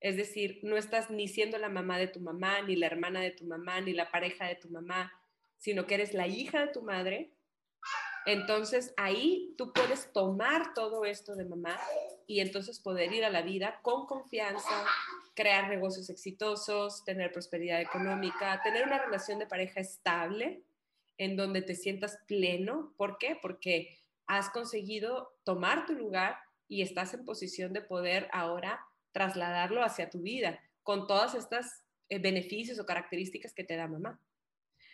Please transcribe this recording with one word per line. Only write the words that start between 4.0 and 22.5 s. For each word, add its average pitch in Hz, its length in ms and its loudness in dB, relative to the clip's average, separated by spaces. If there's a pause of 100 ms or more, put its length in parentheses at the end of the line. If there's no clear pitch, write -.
pareja 180 360 -2
de 175 100 -2
tu 170 120 -20
mamá, 175 440 -4 (440)
sino 190 300 0
que 202 80 2
eres 202 200 2
la 180 120 2
hija 277 400 0
de 285 60 -4
tu 254 100 -6
madre, 196 560 -4 (920)
entonces 214 680 0
ahí 254 580 2
tú 254 160 -4
puedes 254 400 2
tomar 214 600 4
todo 220 320 0
esto 208 280 -6
de 185 120 -6
mamá 175 320 -4 (480)
y 208 140 2
entonces 196 380 -2
poder 180 340 0
ir 220 120 2
a 208 60 6
la 175 100 4
vida 190 420 -2
con 254 240 2
confianza, 214 800 -2 (500)
crear 202 340 6
negocios 190 420 -2
exitosos, 208 960 -2
tener 185 280 0
prosperidad 175 480 -2
económica, 190 840 0
tener 226 240 4
una 277 160 2
relación 208 360 -2
de 214 80 -4
pareja 185 340 -2
estable 190 840 0 (540)
en 196 200 0
donde 190 260 2
te 180 120 -4
sientas 196 520 -4
pleno. 196 720 2